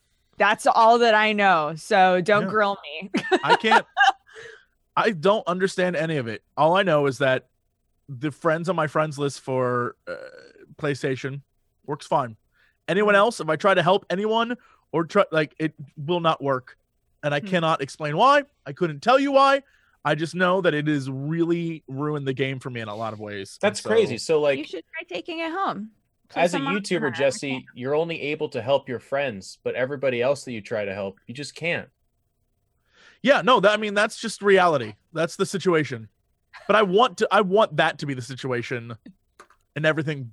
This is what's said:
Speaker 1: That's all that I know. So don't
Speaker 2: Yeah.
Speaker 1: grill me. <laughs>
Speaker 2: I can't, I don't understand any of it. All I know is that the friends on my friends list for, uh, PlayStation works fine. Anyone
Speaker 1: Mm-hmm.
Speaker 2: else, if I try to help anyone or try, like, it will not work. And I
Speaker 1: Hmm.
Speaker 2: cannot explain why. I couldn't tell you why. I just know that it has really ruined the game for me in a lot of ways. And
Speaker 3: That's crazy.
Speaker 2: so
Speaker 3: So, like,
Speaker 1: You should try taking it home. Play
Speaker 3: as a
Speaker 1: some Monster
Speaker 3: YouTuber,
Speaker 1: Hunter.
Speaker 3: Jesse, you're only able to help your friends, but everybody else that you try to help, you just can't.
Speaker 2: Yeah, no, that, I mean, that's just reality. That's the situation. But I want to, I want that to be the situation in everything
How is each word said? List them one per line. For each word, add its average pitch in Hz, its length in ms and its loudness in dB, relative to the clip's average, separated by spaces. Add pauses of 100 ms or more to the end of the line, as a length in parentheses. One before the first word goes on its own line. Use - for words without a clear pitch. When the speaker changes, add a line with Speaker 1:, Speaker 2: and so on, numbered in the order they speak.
(360)
Speaker 1:
That's 208 300 2
all 233 320 6
that 233 160 4
I 214 180 4
know. 180 440 2
So 185 440 4
don't 208 220 4
Speaker 2:
Yeah. 190 80 -4
Speaker 1:
grill 202 320 0
me. 160 320 -14
<laughs> - 280 0
Speaker 2:
I - 140 4
can't, 440 300 2 (1080)
I 190 180 0
don't 190 340 2
understand 180 500 -2
any 160 220 -2
of 120 80 -4
it. 110 160 -8 (120)
All 160 220 4
I 196 60 4
know 151 240 2
is 131 120 -2
that 131 300 0 (600)
the 139 220 -6
friends 165 380 -2
on 180 80 -2
my 156 100 0
friends 156 320 -2
list 143 220 -4
for, 123 560 -2 (100)
uh, 87 80 -10 (640)
PlayStation 139 640 -4 (440)
works 147 200 -10
fine. 127 300 0 (520)
Anyone 208 260 2
Speaker 1:
Mm-hmm. 196 40 6
Speaker 2:
else, 226 220 2
if 156 80 -8
I 156 80 0
try 190 180 4
to 180 80 2
help 185 280 2
anyone 220 460 -2 (360)
or 165 120 0
try, 196 260 2
like, 156 280 -2
it 156 160 -4 (220)
will 165 240 -4
not 160 220 0
work. 135 340 -4 (460)
And 147 120 -2
I 147 60 -2
Speaker 1:
Hmm. - 60 -12
Speaker 2:
cannot 165 360 0
explain 147 340 -6
why. 277 280 4 (200)
I - 80 -12
couldn't 151 280 -4
tell 254 180 4
you 277 140 0
why. 269 300 4 (420)
I 151 100 2
just 160 200 -6
know 185 280 2
that 170 120 2
it 151 120 -2
has 143 240 -2
really 165 800 -4
ruined 143 380 -6
the 139 60 -2
game 135 280 -4
for 135 100 -10
me 120 100 -10
in 110 80 -8
a 104 80 -8
lot 110 160 -6
of 107 80 -14
ways. 104 420 -12
And 196 60 4
Speaker 3:
That's - 140 -6
crazy. 113 340 0
Speaker 2:
so 160 200 -2
Speaker 3:
So, 151 40 2
like, 143 180 2
Speaker 1:
You 311 60 -8
should 330 200 -14 (100)
try 330 120 -12
taking 330 340 -10
it 330 120 -6
home. 233 380 -6 (400)
Play 156 120 -2
Speaker 3:
as 175 120 0
a 185 40 -2
Speaker 1:
some 151 60 -4
Monster 190 320 -4
Speaker 3:
YouTuber, 156 60 -2
Speaker 1:
Hunter. 123 160 -4
Speaker 3:
Jesse, 131 560 -2
you're 131 200 -6
only 165 280 -2
able 147 280 -6
to 120 120 -8
help 135 260 0
your 117 120 -8
friends, 131 640 -6
but 120 100 -4
everybody 127 480 -2
else 135 220 -2
that 127 80 -12
you 110 100 -10
try 107 220 -6
to 98 100 -6
help, 98 320 -8
you 120 80 -14
just 139 200 -14
can't. 156 340 -6 (1300)
Speaker 2:
Yeah, 240 200 4
no, 233 180 4
that, 202 120 6
I 214 40 2
mean, 214 180 -4
that's 214 260 0
just 220 220 -8
reality. 175 520 4 (180)
That's 160 240 -4
the 196 100 -2
situation. 143 600 -2 (580)
But 202 100 2
I 220 60 6
want 202 360 2
to, 214 140 0
I 202 80 6
want 190 380 2
that 160 200 2
to 156 80 -8
be 139 80 -4
the 127 80 -10
situation 123 720 -8 (800)
in 151 100 -4
everything 143 480 -2